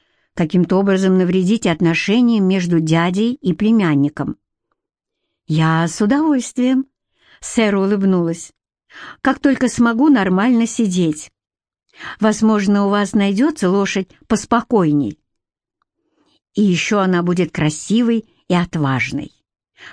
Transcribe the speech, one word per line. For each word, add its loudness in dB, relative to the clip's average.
каким-то 0
образом 2
навредить 0
отношениям 2
между 0
дядей 0
и -4
племянником. 0
«Я 0
с -6
удовольствием», 0
Сэра 0
улыбнулась, 0
«как -2
только 2
смогу 0
нормально 2
сидеть. -2
Возможно, 2
у 0
вас -2
найдется 0
лошадь -2
поспокойней». 0
«И 0
еще 0
она 0
будет -2
красивой -2
и 0
отважной. -4